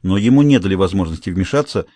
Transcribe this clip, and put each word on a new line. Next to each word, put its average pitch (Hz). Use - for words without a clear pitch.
но 92
ему 123
не 143
дали 95
возможности 90
вмешаться. 95